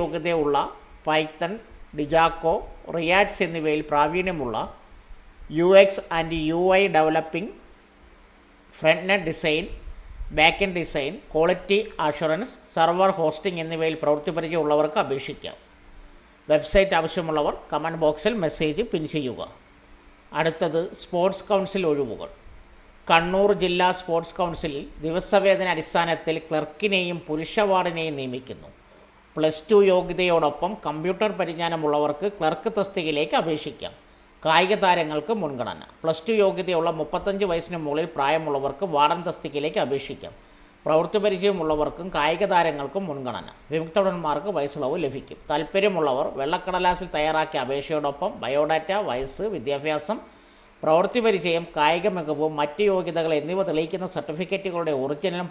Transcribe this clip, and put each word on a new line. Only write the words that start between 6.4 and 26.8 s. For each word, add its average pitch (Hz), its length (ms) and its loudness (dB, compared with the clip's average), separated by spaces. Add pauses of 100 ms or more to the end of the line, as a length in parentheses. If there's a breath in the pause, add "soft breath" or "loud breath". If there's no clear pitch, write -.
യു 170 120 0 (160)
ഐ 196 40 6 (140)
ഡെവലപ്പിംഗ്, 160 560 0 (1300)
ഫ്രണ്ട് 170 340 4
എൻഡ് 180 140 -2
ഡിസൈൻ, 160 360 0 (760)
ബാക്ക് 165 260 6
എൻഡ് 185 160 -2
ഡിസൈൻ, 151 320 -2 (200)
ക്വാളിറ്റി 180 460 2 (280)
അഷ്വറൻസ്, 170 460 -2 (220)
സെർവർ 175 360 4 (100)
ഹോസ്റ്റിംഗ് 165 420 -2
എന്നിവയിൽ 160 400 -2
പ്രവൃത്തി 147 340 0
പരിചയമുള്ളവർക്ക് 156 680 0
അപേക്ഷിക്കാം. 135 520 -6 (920)
വെബ്സൈറ്റ് 196 480 4
ആവശ്യമുള്ളവർ 160 560 0 (180)
കമന്റ് 160 300 -4
ബോക്സിൽ 151 320 2 (100)
മെസ്സേജ് 151 380 -2
പിൻ 170 320 -4
ചെയ്യുക. 127 260 -4 (1000)
അടുത്തത് 160 420 0 (220)
സ്പോർട്സ് 185 460 -2
കൗൺസിൽ 196 420 0
ഒഴിവുകൾ. 117 380 -2 (840)
കണ്ണൂർ 185 420 4 (100)
ജില്ലാ 180 260 2 (120)
സ്പോർട്സ് 165 400 -4
കൗൺസിലിൽ 160 440 -4 (200)
ദിവസവേതന 185 720 2
അടിസ്ഥാനത്തിൽ 160 600 0 (120)
ക്ലർക്കിനെയും 175 720 0 (100)